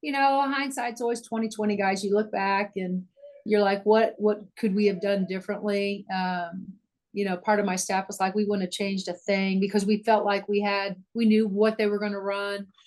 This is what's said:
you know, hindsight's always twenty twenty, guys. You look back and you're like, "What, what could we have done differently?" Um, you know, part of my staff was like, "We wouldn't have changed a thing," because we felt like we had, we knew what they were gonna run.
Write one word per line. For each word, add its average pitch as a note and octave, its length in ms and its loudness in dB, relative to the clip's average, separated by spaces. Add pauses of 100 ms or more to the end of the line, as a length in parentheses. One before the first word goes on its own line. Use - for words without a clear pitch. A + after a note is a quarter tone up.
you D4 100 -4
know, C#4 300 4
hindsight's C4+ 580 -4
always A#3 220 -2
twenty A3+ 260 -4
twenty, G#3+ 280 -2
guys. G3 280 0
You G3+ 100 0
look G#3+ 160 0
back G3 460 -2
and F#3 300 -4 (380)
you're G#3 180 4
like, G3 240 2
"What, A3 320 4
what G#3 240 0 (140)
could G3+ 180 0
we G#3 120 2
have F#3 140 0
done G3 260 0
differently?" G3+ 800 -4 (100)
Um, F#3 520 -4 (460)
you G3+ 120 -2
know, F#3+ 120 -2
part G#3 220 2
of G3 80 2
my F#3 100 0
staff F#3+ 300 -2
was G3+ 140 -8
like, F#3+ 160 0
"We G#3+ 80 2
wouldn't G3+ 220 0
have F3+ 60 -6
changed G3 360 -4
a F3 60 -6
thing," F#3+ 460 0
because G3+ 260 0
we G#3+ 180 2
felt G#3+ 200 4
like G3+ 240 0
we G#3 120 2
had, G3+ 360 -2 (180)
we A#3 100 0
knew G#3+ 240 6
what G#3+ 300 2
they G#3+ 80 2
were G#3 120 0
gonna G3+ 220 -4
run. G3+ 460 -4 (200)